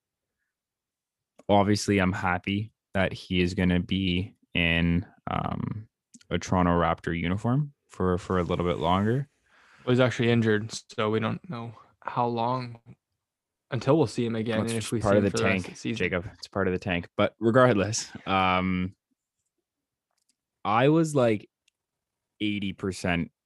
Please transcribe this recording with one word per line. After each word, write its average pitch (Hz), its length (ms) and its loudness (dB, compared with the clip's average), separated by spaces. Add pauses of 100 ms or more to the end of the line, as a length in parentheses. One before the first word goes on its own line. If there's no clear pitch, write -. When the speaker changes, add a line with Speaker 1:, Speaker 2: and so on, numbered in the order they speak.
(1500)
Speaker 1:
obviously, 101 520 4
I'm 92 120 4
happy 95 600 -4 (220)
that 95 180 0
he 92 300 -2
is 90 140 0
gonna 90 240 2
be 92 560 -2 (180)
in, 85 500 2 (280)
um, - 560 -6 (420)
a 90 80 -2
Toronto 90 340 2
Raptor 85 480 0
uniform 120 540 -2 (160)
for, 90 300 -2
for 95 180 -2
a 87 60 2
little 87 220 -2
bit 85 120 0
longer. 101 500 0 (560)
Speaker 2:
Well, 123 100 0
he's 120 60 4
actually 120 300 2
injured, 113 420 2 (240)
so 107 140 -2
we 110 100 0
don't 113 300 -4
know 117 240 -12 (280)
how 123 260 -4
long 120 500 -4 (920)
until 135 260 2
we'll 143 80 4
see 117 200 -4
him 113 100 -4
again, 110 220 -2
Speaker 1:
Well, 107 80 0
it's 113 80 -2
Speaker 2:
and 110 100 -4
if - 80 -10
we 117 80 -2
Speaker 1:
part 101 140 4
Speaker 2:
see 104 40 6
Speaker 1:
of 107 60 6
Speaker 2:
him - 0 -
Speaker 1:
the 98 80 2
Speaker 2:
for 110 60 -4
the 113 80 0
rest 95 80 2
Speaker 1:
tank, 92 160 -2
Speaker 2:
of - 40 -16
the - 60 -20
season. 117 180 -6
Speaker 1:
Jacob. 90 360 -2
It's - 140 -18
part 95 200 -2
of 92 60 0
the 90 60 -4
tank. 87 280 -4 (100)
But 104 220 0
regardless, 113 720 2 (160)
um, 92 680 0 (1700)
I 117 260 4
was, 156 260 2
like, 117 340 2 (920)
eighty 101 320 -4
percent 90 580 -2 (140)